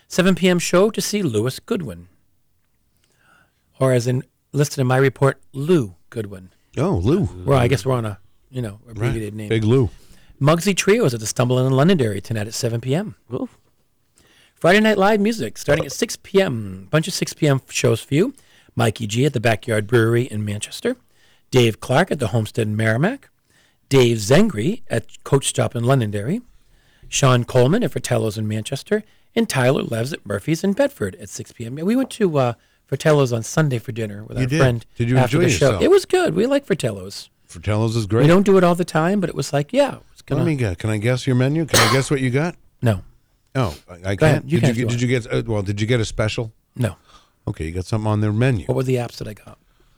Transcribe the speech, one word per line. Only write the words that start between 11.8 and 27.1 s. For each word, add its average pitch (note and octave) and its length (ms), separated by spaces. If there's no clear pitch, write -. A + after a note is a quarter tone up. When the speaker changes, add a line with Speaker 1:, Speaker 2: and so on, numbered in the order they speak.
Speaker 1:
tonight G#2+ 260
at A2+ 60
seven A#2 280
P C3 140
M. F#3 200
Speaker 3:
Oof. - 240
Speaker 1:
Friday F#3 240
Night G#3+ 180
Live G3+ 220
music G3 380
starting D3+ 280
at C#3 60
six - 240
P - 260
M. G#2 480
Bunch D#3 180
of F#3 60
six - 200
P - 140
M C3+ 220
shows A#2 320
for - 140
you. A3 180
Mikey A2 320
G A#2 180
at D3+ 80
the A#2+ 60
Backyard G#2+ 480
Brewery A#2 360
in G#2+ 220
Manchester. G#2 520
Dave A#2 300
Clark C#3+ 320
at D3+ 80
the A#2+ 80
Homestead A2 400
in G#2+ 80
Merrimack. A2+ 540
Dave A#2+ 280
Zengri C3+ 720
at - 340
Coach - 240
Stop - 280
in A#2 80
Londonderry. A#2+ 580
Sean B2+ 380